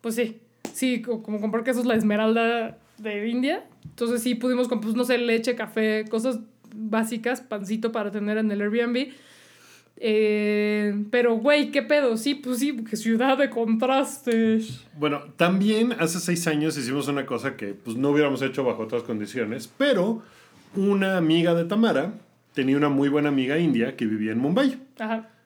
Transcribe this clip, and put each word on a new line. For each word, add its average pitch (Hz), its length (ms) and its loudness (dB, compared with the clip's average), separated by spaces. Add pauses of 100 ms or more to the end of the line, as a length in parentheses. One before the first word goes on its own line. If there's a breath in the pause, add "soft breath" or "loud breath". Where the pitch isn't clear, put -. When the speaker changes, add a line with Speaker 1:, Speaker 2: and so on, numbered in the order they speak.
Speaker 1:
pues 226 140 -4
sí, 226 260 -4 (320)
sí, 254 280 -2
co-, 226 220 -6
como 214 160 -6
comprar 220 240 -2
quesos 240 220 0
La 240 100 2
Esmeralda 226 800 2 (200)
de 214 320 -6
India. 254 340 -2 (220)
Entonces 233 360 -4
sí 247 140 0
pudimos 247 320 0
comprar, 226 240 -4
pues, 220 60 -2
no 247 80 0
sé, 247 140 2
leche, 233 360 0
café, 220 540 -2
cosas 226 300 -2 (360)
básicas, 226 640 -2
pancito 220 540 -4
para 208 180 -4
tener 208 260 -2
en 220 140 0
el 202 100 -4
Airbnb. 240 520 0 (840 loud breath)
Eh, 208 1120 0
pero, 240 240 4
güey, 294 360 2
¿qué 277 100 0
pedo? 269 360 2
Sí, 277 180 0
pues 247 240 -4
sí, 285 240 0
que 220 140 -6
ciudad 247 400 2
de 277 120 2
contrastes. 226 1400 0 (120)
Speaker 2:
Bueno, 147 240 0 (160)
también 208 640 4
hace 170 200 0
seis 170 280 -2
años 151 300 0
hicimos 139 300 -2
una 139 180 -2
cosa 123 300 -4
que, 104 120 -10
pues, 110 280 -10
no 135 140 0
hubiéramos 143 320 2
hecho 135 220 -2
bajo 113 200 -2
otras 117 200 -4
condiciones, 110 720 -6
pero 226 440 2 (540 loud breath)
una 196 420 2
amiga 170 360 4
de 170 120 2
Tamara 190 480 2 (400)
tenía 135 240 2
una 147 120 4
muy 139 200 2
buena 147 200 2
amiga 135 300 0
india 131 360 2
que 120 100 -4
vivía 107 260 -2
en 110 80 -2
Mumbai. 240 380 0 (220)
Speaker 1:
Ajá. 220 300 -6 (160)